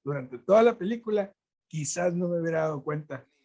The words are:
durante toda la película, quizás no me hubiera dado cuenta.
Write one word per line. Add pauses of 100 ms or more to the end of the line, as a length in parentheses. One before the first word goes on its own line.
durante
toda
la
película, (360)
quizás
no
me
hubiera
dado
cuenta. (200)